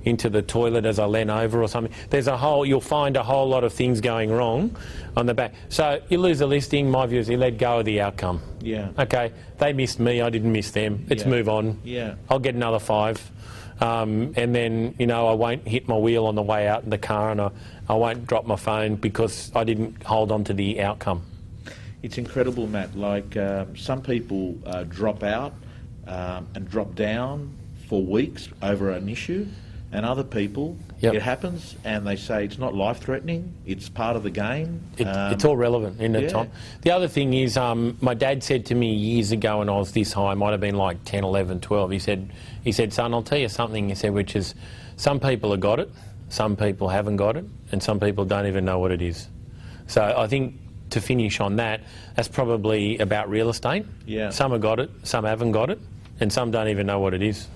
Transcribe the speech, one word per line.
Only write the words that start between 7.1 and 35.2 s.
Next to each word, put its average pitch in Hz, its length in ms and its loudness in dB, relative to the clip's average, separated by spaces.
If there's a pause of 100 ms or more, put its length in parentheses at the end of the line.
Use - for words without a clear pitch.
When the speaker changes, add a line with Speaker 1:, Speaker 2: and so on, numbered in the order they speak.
Speaker 1:
is 110 80 -2
you 120 80 4
let 123 200 4
go 120 220 4
of 110 60 2
the 104 160 2
outcome. 95 400 0 (180)
Speaker 2:
Yeah. 107 300 -4 (100)
Speaker 1:
Okay, 123 320 2 (280)
they 147 120 4
missed 135 300 0
me, 120 180 4
I 120 100 2
didn't 113 220 2
miss 107 200 0
them. 104 380 -2
Let's 110 140 0
Speaker 2:
Yeah. 135 60 2
Speaker 1:
move 120 180 2
on. 107 380 0
Speaker 2:
Yeah. 120 300 -6 (140)
Speaker 1:
I'll 135 100 4
get 131 160 0
another 117 240 0
five. 107 520 0 (480)
Um, 113 560 2
and 120 200 2
then, 117 420 0
you 123 80 2
know, 117 220 4
I 113 60 6
won't 113 340 0
hit 113 200 0
my 120 100 2
wheel 113 280 4
on 110 80 2
the 107 80 0
way 104 260 2
out 107 160 2
in 110 60 -8
the 104 80 0
car, 107 320 0
and 107 100 0
I, 101 120 2 (360)
I 107 60 2
won't 117 320 2
drop 117 220 0
my 110 80 2
phone 107 400 0
because 107 600 -2
I 117 100 4
didn't 113 360 -2
hold 107 300 2
on 107 140 2
to 104 100 -2
the 101 260 0
outcome. 101 400 -2 (800)
Speaker 2:
It's - 160 -8
incredible, 120 480 0
Matt. 98 320 -4
Like, 101 400 -2
uh, 98 280 0 (100)
some 135 260 -4
people, 98 540 -2 (100)
uh, 90 200 -6
drop 101 360 -2
out, 113 320 -2 (540)
um, 90 480 -8
and 95 120 -10
drop 98 280 -4
down 127 560 -2 (360)
for 101 160 0
weeks 110 460 0 (140)
over 98 280 2
an 92 180 -4
issue, 175 360 -4 (460)
and 107 140 -2
other 131 180 0
people, 127 520 -4 (260)
Speaker 1:
Yep. 113 140 4
Speaker 2:
it 107 60 2
happens, 160 540 -4 (100)
and 107 200 -2
they 101 100 0
say, 104 300 -2
"It's 101 120 -8
not 127 180 -4
life-threatening, 147 800 -2 (120)
it's 92 240 -6
part 117 260 -2
of 107 80 -2
the 101 60 -2
game." 147 520 -4 (160)
Speaker 1:
It, 120 80 2
Speaker 2:
Um, 98 280 0